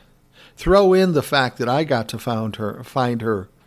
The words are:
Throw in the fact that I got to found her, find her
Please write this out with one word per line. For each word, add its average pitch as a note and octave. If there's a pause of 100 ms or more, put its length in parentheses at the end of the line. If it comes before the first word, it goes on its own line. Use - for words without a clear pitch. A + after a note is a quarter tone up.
(560)
Throw F#3
in F#3
the C#3+
fact C3
that A#2+
I C#3+
got B2
to A2+
found A2
her, G#2+
find B2
her G#2+ (180)